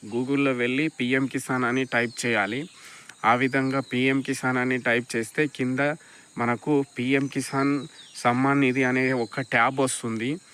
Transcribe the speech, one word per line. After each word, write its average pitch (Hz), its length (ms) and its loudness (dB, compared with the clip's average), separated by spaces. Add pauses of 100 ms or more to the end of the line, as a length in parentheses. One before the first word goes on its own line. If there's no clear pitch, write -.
Google-లో 135 460 0
వెళ్ళి 127 360 0
పీఎం 131 380 0
కిసాన్ 127 380 -4
అని 127 220 0
టైప్ 120 400 -2
చేయాలి. 117 440 -2 (560)
ఆ 113 80 6
విధంగా 135 460 0
పీఎం 131 420 0
కిసాన్ 131 360 -2
అని 127 200 0
టైప్ 120 380 -2
చేస్తే 120 320 -2
కింద 127 320 -2 (580)
మనకు 120 480 0 (120)
పీఎం 135 300 0
కిసాన్ 139 600 -2 (360)
సమ్మాన్ 135 380 4
నిధి 131 220 4
అనే 131 300 2
ఒక 120 280 -2
ట్యాబ్ 131 380 2
వస్తుంది. 127 600 -2 (140)